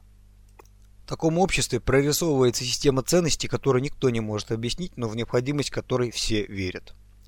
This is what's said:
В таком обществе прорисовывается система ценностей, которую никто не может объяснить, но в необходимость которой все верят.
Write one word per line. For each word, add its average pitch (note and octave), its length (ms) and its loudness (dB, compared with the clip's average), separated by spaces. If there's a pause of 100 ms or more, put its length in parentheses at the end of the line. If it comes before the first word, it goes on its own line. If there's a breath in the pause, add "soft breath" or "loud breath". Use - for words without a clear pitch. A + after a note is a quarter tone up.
(1040)
В - 80 -20
таком D#3+ 260 0
обществе F3 420 0
прорисовывается C#3 840 2
система C3 380 0
ценностей, E3 440 2
которую B2+ 360 2
никто C#3 260 0
не A2+ 120 0
может G#2+ 320 -4
объяснить, A#2 440 -6
но A#2 120 -4
в A2 80 -6
необходимость B2+ 540 -2
которой B2 400 -2
все G#2+ 360 0
верят. F#2+ 480 -8 (340)